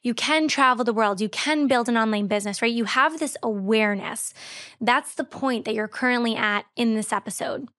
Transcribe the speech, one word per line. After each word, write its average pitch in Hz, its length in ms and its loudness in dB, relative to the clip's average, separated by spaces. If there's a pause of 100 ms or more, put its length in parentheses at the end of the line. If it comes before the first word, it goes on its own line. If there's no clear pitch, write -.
You 240 120 -2
can 311 360 2
travel 254 340 4
the 226 80 2
world. 202 300 2
You 214 80 -2
can 294 380 0
build 240 200 4
an 240 80 2
online 214 320 2
business, 202 340 -2
right? 233 120 2
You 233 100 0
have 294 360 2
this 311 220 -4
awareness. 208 920 0 (480)
That's 247 340 2
the 302 80 -4
point 254 400 -2
that 214 100 -2
you're 214 140 -2
currently 240 480 0
at 208 300 -2 (100)
in 226 200 2
this 214 180 -2
episode. - 640 -6